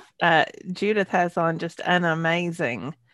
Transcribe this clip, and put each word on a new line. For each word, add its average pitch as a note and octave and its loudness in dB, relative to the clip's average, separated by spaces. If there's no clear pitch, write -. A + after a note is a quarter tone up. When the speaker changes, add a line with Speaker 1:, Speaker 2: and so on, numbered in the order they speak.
Speaker 1:
<laughs> - -10
Speaker 2:
uh, E3 6
Judith G3+ 0
has F3 0
on E3 0
just E3 -8
an F3+ 2
amazing E3 -2